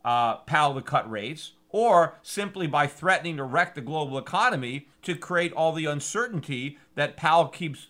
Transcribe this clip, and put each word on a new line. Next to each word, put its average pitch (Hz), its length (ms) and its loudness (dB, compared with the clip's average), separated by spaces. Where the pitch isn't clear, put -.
uh, 120 300 2
Powell 147 380 2
to 131 80 -6
cut 113 280 -2
rates, 110 420 -8
or 196 540 4
simply 196 440 -6
by 143 200 2
threatening 165 500 -2
to 139 80 -4
wreck 165 300 0
the 151 80 -10
global 139 340 -4
economy 139 720 -2
to 180 120 -4
create 175 380 -2
all 160 200 2
the 156 140 -4
uncertainty 147 920 -4
that 143 220 -2
Powell 160 320 4
keeps - 420 -8